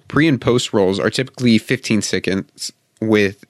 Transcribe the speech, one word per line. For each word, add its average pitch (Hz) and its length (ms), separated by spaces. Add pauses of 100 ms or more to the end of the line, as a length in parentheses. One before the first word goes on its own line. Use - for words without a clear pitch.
pre 151 180
and 139 140
post 123 320
rolls 98 260
are 104 120
typically 123 480
fifteen 117 420
seconds, - 720 (300)
with 107 480